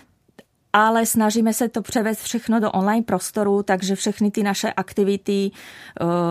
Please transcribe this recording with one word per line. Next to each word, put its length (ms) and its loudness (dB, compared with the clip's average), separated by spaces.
ale 340 4
snažíme 460 2
se 160 0
to 140 -6
převést 360 -2
všechno 420 -2
do 120 0
online 300 2
prostoru, 600 0
takže 320 0
všechny 360 0
ty 120 -2
naše 300 -2
aktivity, 760 0
eh, 540 -12